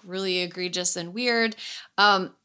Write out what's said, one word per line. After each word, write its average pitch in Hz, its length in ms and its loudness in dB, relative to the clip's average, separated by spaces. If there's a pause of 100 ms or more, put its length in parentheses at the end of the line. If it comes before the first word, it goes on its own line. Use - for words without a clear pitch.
really 185 360 -2
egregious 180 580 -2
and 175 160 -8
weird. 233 420 0 (420)
Um, 196 480 4